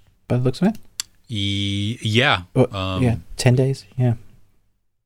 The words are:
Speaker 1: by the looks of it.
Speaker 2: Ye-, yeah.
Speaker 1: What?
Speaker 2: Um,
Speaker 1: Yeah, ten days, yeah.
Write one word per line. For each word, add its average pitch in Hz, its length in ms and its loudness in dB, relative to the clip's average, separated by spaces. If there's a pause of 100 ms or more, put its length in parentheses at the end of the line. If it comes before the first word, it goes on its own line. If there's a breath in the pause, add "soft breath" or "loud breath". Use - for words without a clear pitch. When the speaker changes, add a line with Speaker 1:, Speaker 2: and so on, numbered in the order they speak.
(280)
Speaker 1:
by 120 100 0
the 127 60 -2
looks 127 180 -2
of 190 80 4
it. 220 80 -4 (500)
Speaker 2:
Ye-, 101 720 -2
yeah. 113 420 2 (100)
Speaker 1:
What? 131 200 2
Speaker 2:
Um, 95 300 -2
Speaker 1:
Yeah, 117 120 2 (200)
ten - 200 2
days, 135 300 0 (120)
yeah. 123 160 2 (920)